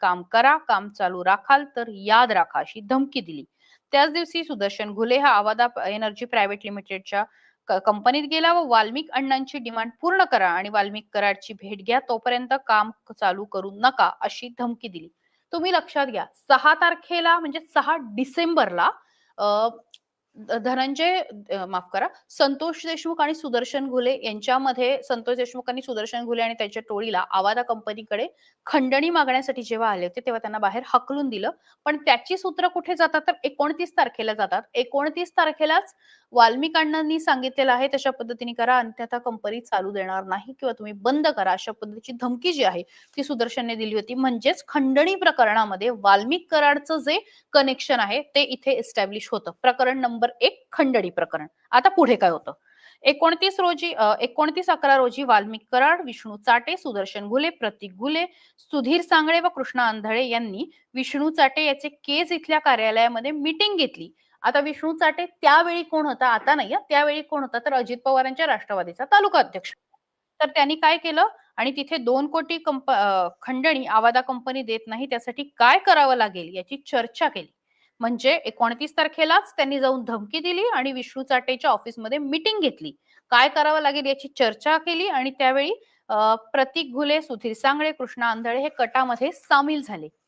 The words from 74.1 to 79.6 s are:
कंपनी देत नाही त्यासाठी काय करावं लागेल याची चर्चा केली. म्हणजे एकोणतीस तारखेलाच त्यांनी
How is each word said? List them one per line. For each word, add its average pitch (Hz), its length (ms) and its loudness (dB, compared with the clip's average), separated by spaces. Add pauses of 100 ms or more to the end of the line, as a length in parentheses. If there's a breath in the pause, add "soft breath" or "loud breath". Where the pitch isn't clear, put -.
कंपनी 254 420 -6
देत 220 240 -6
नाही 226 200 -8
त्यासाठी 247 360 -8 (140)
काय 254 220 6
करावं 311 360 6
लागेल 185 420 -2
याची 269 300 -10
चर्चा 240 420 -2
केली. 196 260 -12 (460)
म्हणजे 240 300 0
एकोणतीस 233 640 -2
तारखेलाच 320 600 2
त्यांनी 277 240 0